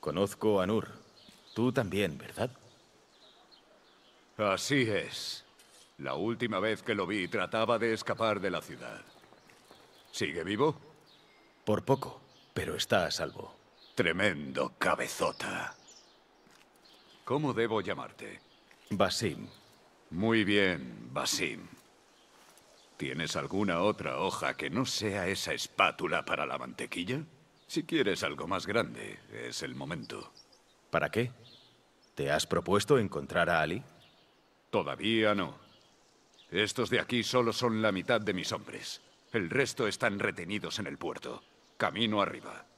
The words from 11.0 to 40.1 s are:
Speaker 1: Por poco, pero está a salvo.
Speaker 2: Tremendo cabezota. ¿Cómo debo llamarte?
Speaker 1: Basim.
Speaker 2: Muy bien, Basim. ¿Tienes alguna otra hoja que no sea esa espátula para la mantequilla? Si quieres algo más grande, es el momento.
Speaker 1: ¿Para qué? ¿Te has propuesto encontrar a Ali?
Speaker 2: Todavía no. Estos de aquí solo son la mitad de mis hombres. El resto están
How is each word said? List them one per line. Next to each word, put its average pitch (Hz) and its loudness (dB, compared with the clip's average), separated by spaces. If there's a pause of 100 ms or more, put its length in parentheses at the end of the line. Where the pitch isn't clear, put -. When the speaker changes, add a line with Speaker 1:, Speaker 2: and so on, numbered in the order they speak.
Speaker 1:
Por 107 0
poco, - 0 (340)
pero 90 -4
está 95 2
a 73 0
salvo. - -6 (400)
Speaker 2:
Tremendo 80 2
cabezota. - -2 (1500)
¿Cómo 139 0
debo 110 2
llamarte? 92 -8 (480)
Speaker 1:
Basim. 92 0 (640)
Speaker 2:
Muy 107 2
bien, 80 2
Basim. 67 -2 (1300)
¿Tienes 76 -4
alguna 85 0
otra 76 0
hoja 76 0
que - -4
no 117 0
sea 98 -2
esa 90 -2
espátula 82 2
para 73 -2
la 67 -4
mantequilla? 90 -6 (440)
Si 151 -2
quieres 104 2
algo 78 -4
más 92 -2
grande, 95 -2 (120)
es 60 -8
el 65 -6
momento. 69 -8 (580)
Speaker 1:
¿Para 80 2
qué? 123 0 (840)
¿Te 69 0
has 78 2
propuesto 104 4
encontrar 85 0
a 82 6
Ali? 87 0 (840)
Speaker 2:
Todavía 104 4
no. 85 -2 (920)
Estos 104 0
de 113 4
aquí 117 0
solo 117 2
son 113 0
la 107 6
mitad 107 2
de 104 0
mis 90 -2
hombres. - -8 (320)
El 95 0
resto 120 0
están 101 0